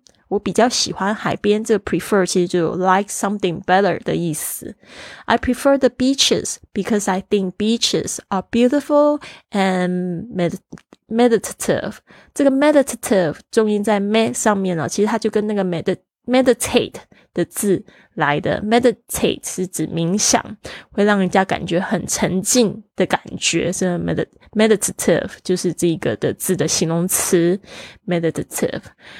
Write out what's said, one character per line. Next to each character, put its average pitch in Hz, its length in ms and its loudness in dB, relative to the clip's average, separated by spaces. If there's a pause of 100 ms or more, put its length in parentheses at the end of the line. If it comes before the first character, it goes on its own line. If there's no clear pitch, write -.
(300)
我 196 80 -2
比 202 140 -4
较 220 160 6
喜 - 240 -2
欢 196 240 -2
海 - 220 -4
边， 208 260 0
这 220 140 2
个 202 80 -4
prefer 190 400 0
其 180 160 2
实 175 80 2
就 180 100 0
有 165 160 0
like 185 320 0
something 196 560 -4
better 185 400 2
的 - 100 -2
意 165 200 -2
思。 - 420 -10 (480)
I 226 140 0
prefer 277 400 2
the 262 100 2
beaches 254 680 0 (180)
because 208 360 -2
I 185 200 -2
think 190 280 0
beaches 208 600 -2 (100)
are 190 240 -4
beautiful 294 680 2 (300)
and 180 720 0 (100)
med-, 180 220 -2 (500)
meditative。 220 840 0 (400)
这 285 100 0
个 277 80 6
meditative 269 840 2 (160)
重 220 200 2
音 208 100 0
在 208 200 0
me 220 320 0
上 214 240 0
面 185 180 -2
了， 151 140 -4
其 - 120 -2
实 208 60 4
它 220 100 0
就 214 120 -2
跟 208 180 0
那 214 60 -2
个 196 100 0
medi-，meditate 220 1300 0 (380)
的 175 120 -2
字 - 400 -2 (300)
来 147 260 0
的。 - 200 -2
Meditate 226 840 0
是 - 200 -6
指 160 220 -6
冥 170 300 -2
想， - 260 2 (480)
会 202 140 0
让 208 120 4
人 185 120 2
家 190 160 2
感 - 200 -6
觉 170 140 -2
很 185 260 -4
沉 180 360 -2
静 226 420 0 (140)
的 185 80 2
感 - 160 -2 (160)
觉， 165 340 -2
所 185 160 -2
以 180 40 0
medi-，meditative 190 1400 0 (120)
就 185 140 -2
是 180 160 -2
这 170 240 0
个 110 220 -4
的 123 160 -2
字 - 200 -4
的 156 140 0
形 165 220 0
容 170 180 0
词， 175 500 2 (480)
meditative。 - 760 -2 (380)